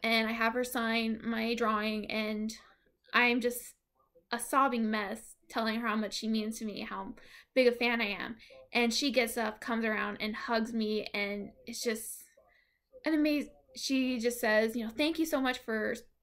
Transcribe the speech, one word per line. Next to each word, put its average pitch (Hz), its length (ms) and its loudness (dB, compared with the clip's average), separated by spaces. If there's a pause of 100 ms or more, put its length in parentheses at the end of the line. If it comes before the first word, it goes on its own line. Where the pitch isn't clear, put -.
and 226 240 2
I 220 40 -2
have 226 200 0
her 247 100 0
sign 226 600 -2
my 226 300 -2
drawing, 214 540 0
and 214 460 -4 (580)
I'm 240 280 4
just 240 340 -4 (560)
a 233 80 -2
sobbing 247 500 2
mess 214 460 -4 (140)
telling 220 320 -2
her 240 80 -2
how 214 80 0
much 214 180 -2
she 220 140 -4
means 220 320 0
to 226 40 -8
me, 214 240 -6
how 196 260 -8 (380)
big 262 140 8
a 240 60 6
fan 240 280 2
I 208 100 0
am. 202 260 -6 (360)
And 233 220 4
she 285 160 2
gets 226 260 2
up, 220 240 -2
comes 226 240 -2
around, 208 360 -2
and 214 160 -4
hugs 226 360 0
me, 214 400 0
and 202 380 -2 (160)
it's 233 160 -8
just - 400 -4 (840)
an 311 80 2
amaz-, 302 380 2 (240)
she 254 460 0
just 233 180 0
says, 220 380 2
you 226 80 -4
know, 226 120 -8
"Thank 311 220 0
you 320 80 2
so 294 140 0
much 254 180 0
for 220 380 -4 (260)